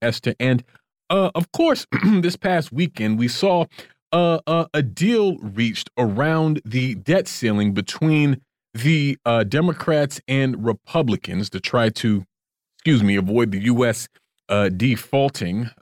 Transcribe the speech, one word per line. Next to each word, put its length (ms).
Esther. 360
And, 240
uh, 260
of 180
course, 380
<clears throat> 140
this 320
past 340
weekend, 480
we 100
saw, 360
uh, 340
uh, 280
a 80
deal 560
reached 580
around 680
the 300
debt 320
ceiling 440
between 680
the, 500
uh, 200
Democrats 840
and 380
Republicans 840
to 100
try 300
to, 340
excuse 240
me, 140
avoid 360
the 120
U 200
S, 240
uh, 220
defaulting, 1000